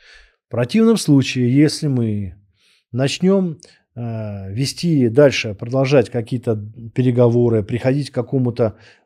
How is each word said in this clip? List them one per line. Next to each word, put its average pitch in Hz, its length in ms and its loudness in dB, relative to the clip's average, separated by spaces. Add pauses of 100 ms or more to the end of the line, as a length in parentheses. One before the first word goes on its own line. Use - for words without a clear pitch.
(460)
В - 60 -16
противном 220 460 2
случае, 127 540 2
если 147 360 2
мы 107 480 -2 (560)
начнём, 175 680 0 (380)
э, 107 580 -10
вести 135 560 0
дальше, 117 460 2
продолжать 131 560 0
какие-то 117 440 -4 (380)
переговоры, 120 680 2
приходить 131 480 -4
к - 20 -20
какому-то, 123 640 -2 (280)